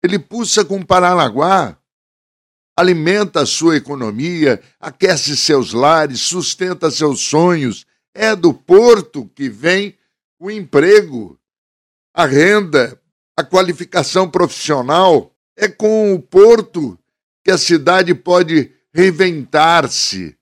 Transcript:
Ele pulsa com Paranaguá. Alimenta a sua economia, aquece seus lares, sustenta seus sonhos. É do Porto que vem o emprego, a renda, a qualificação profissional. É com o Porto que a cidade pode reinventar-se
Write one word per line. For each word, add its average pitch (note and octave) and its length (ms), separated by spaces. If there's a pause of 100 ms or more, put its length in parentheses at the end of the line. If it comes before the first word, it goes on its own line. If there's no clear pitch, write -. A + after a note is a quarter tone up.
Ele F3+ 160
pulsa G#3+ 440
com F#3+ 200
Paranaguá. F3 920 (1000)
Alimenta F3+ 640
a C3 40
sua D#3+ 300
economia, C#3 880 (180)
aquece D#3+ 560
seus C3+ 380
lares, C#3 480
sustenta F3+ 680
seus D3 320
sonhos. D#3 640 (280)
É A3 220
do E3+ 180
Porto F#3 840
que C#3 140
vem F3+ 480 (420)
o F3+ 100
emprego, E3 880 (760)
a E3 120
renda, D3+ 760 (340)
a E3 80
qualificação F3+ 880
profissional. D#3 1040 (220)
É G3+ 100
com G#3+ 460
o F3 80
Porto F#3 760 (460)
que F#3+ 80
a F3+ 60
cidade F3 560
pode E3 580 (220)
reinventar-se D#3+ 1500